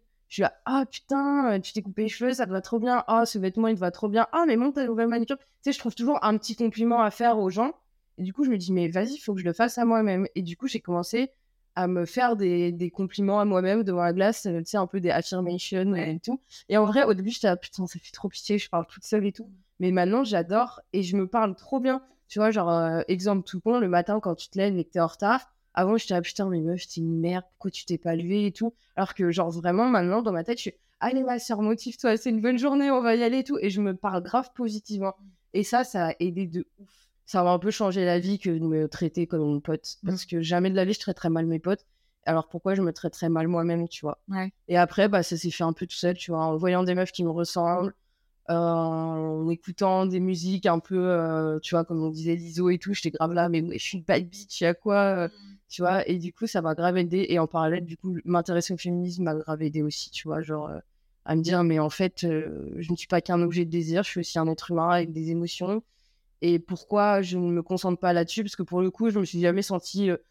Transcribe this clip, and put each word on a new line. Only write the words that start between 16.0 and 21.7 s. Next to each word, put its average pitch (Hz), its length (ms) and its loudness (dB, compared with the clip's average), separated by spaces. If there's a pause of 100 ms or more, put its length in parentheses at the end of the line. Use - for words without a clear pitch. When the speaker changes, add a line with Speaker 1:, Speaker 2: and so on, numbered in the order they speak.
Speaker 1:
tout. 262 200 -6 (280)
Et 202 100 2
en 214 60 6
vrai, 220 200 4
au 220 100 6
début, 190 160 -2
j'étais 233 180 0
là, « 175 100 4
Putain, - 280 -8
ça 175 120 -12
fait - 140 -20
trop - 160 -8
pitié, - 300 -2
je - 120 -6
parle 170 160 -2
toute - 180 -20
seule 208 220 0
et 196 60 -2
tout. » - 180 -16 (300)
Mais 180 100 2
maintenant, 185 340 4
j'adore 208 560 0 (120)
et 190 100 0
je 180 140 -2
me 190 100 2
parle 214 300 0
trop - 240 -6